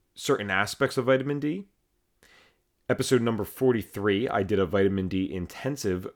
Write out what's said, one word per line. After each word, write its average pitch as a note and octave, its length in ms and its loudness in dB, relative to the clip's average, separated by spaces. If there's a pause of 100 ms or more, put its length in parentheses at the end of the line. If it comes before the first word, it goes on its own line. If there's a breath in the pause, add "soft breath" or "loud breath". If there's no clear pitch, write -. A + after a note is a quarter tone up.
(140)
certain G#2 340 -2
aspects G2+ 480 0
of B2 100 0
vitamin C3+ 340 2
D, E3 240 -4 (1200 soft breath)
episode B2 340 2
number A2+ 220 0
forty-three, G#2+ 840 0
I G#2 140 0
did G2 160 0
a F#2+ 80 2
vitamin G2 400 2
D F#2+ 260 -2
intensive F#2+ 840 -4